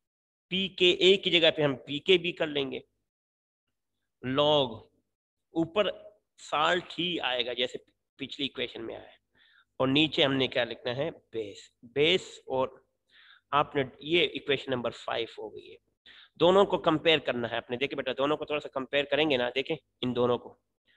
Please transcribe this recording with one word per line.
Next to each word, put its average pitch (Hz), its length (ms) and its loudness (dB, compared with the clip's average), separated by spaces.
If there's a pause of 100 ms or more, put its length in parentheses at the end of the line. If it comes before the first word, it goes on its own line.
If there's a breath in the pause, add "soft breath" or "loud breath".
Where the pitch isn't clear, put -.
(500)
पीकेए 180 680 4
की 185 140 -2
जगह 160 200 6
पे 156 120 0
हम 139 120 2 (120)
पीकेबी 165 460 0
कर 160 160 -4
लेंगे, 135 340 -6 (1400)
log 135 580 0 (760)
ऊपर 175 360 -2 (500)
सॉल्ट 165 520 0
ही 170 280 -4
आएगा 123 340 -2
जैसे 123 300 -4 (340)
पिछली 139 280 -8
equation 120 360 -8
में 113 120 -10
आया 104 100 -14
है, - 140 -20 (600 soft breath)
और 131 80 2
नीचे 151 340 2
हमने 135 260 2
क्या 123 160 -2
लिखना 117 300 -6
है, 147 160 -4
Base, - 600 -12 (160)
Base, 160 600 0
और 131 320 -4 (720 soft breath)
आपने 143 380 0 (120)
ये 160 240 2
equation 135 460 -4
number 120 240 -2
five 120 320 -6 (100)
हो 107 120 -10
गई 104 180 -18
है। - 80 -20 (640 loud breath)
दोनों 185 240 6
को 185 160 0
compare 156 400 2
करना 123 280 -4
है 117 80 -6
आपने, 120 200 -6
देखिए 139 200 -4
बेटा, 131 160 -4
दोनों 143 240 0
को 151 80 -8
थोड़ा 147 160 -4
सा 139 140 -12
compare 139 360 -2
करेंगे 143 260 2
ना, 123 140 0
देखें 139 260 -4 (260)
इन 127 100 -2
दोनों 120 260 0
को, - 200 -20 (380 soft breath)